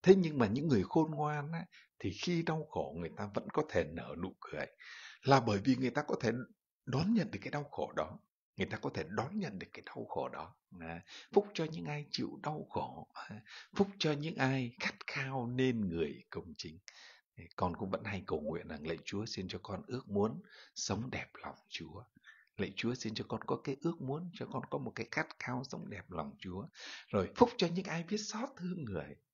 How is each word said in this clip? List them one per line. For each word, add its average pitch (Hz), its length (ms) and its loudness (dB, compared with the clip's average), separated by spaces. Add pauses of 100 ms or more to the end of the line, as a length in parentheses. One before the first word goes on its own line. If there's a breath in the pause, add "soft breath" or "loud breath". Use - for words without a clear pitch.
Thế 185 120 12
nhưng 160 240 4
mà 117 80 8
những 135 220 4
người 113 140 8
khôn 160 280 4
ngoan 151 420 -2
á, 165 140 -6 (320 loud breath)
thì 98 120 -2
khi 170 320 0
đau 160 280 0
khổ 73 260 -2
người 82 200 -4
ta 107 180 -4
vẫn - 180 -2
có 151 160 2
thể 87 160 4
nở 76 380 -6
nụ 95 180 -4
cười. - 260 -6 (560 loud breath)
Là 131 180 8
bởi 110 240 4
vì 131 120 6
người 127 140 2
ta 147 120 0
có - 180 0
thể 117 120 2 (520)
đón 160 300 2
nhận 202 160 4
được 101 120 -6
cái 135 80 -6
đau 147 140 -2
khổ - 280 -4
đó. - 260 -2 (380)
Người 92 100 0
ta 107 100 -6
có 139 180 -2
thể 85 140 -2
đón 117 300 -2
nhận 117 200 -4
được - 140 -8
cái - 140 -14
đau 120 220 -10
khổ - 200 -2
đó. - 280 -10 (240)
À, 82 220 -8 (300 loud breath)
phúc 202 220 6
cho 165 100 -2
những 160 200 -8
ai 147 260 -6
chịu - 320 -6
đau 151 280 -6
khổ. - 440 -6
À, - 260 -12 (360 loud breath)
phúc 196 120 6 (100)
cho 156 140 4
những 147 240 -2
ai 131 440 2
khát - 140 -2 (120)
khao 135 400 -2
nên 123 420 4
người 82 420 0
công - 260 -8
chính. - 220 -8 (760 loud breath)
Con 87 200 0
cũng 95 140 -4
vẫn - 140 -2
hay 101 220 -2
cầu 80 140 0
nguyện 80 280 -4
rằng: 76 180 -8
"Lạy 82 180 -2
Chúa, 101 220 -4
xin 92 220 -4
cho 92 140 -6
con 95 240 -6
ước 123 220 -6
muốn 107 340 2 (320 loud breath)
sống 107 360 -2
đẹp - 180 -4 (140)
lòng 78 140 -10 (120)
Chúa. 82 360 -12 (520 loud breath)
Lạy 95 200 -2
Chúa, 117 180 0
xin 113 200 -4
cho 120 140 -4
con 113 160 -4
có - 200 2
cái 135 160 -2
ước 165 200 -2
muốn, 151 340 -4
cho 120 120 -8
con 131 240 -4
có 143 80 -2
một 120 160 -6
cái 113 160 -6
khát 156 160 0 (120)
khao 123 260 -4
sống - 260 -8
đẹp - 200 -10
lòng 85 280 -4
Chúa. 95 280 -8 (420 loud breath)
Rồi 95 280 2
phúc 233 200 8
cho 185 180 4
những 185 100 -2
ai 165 240 -2
biết 208 100 0
xót 214 380 -4
thương 175 280 -4
người." 76 320 -6 (180)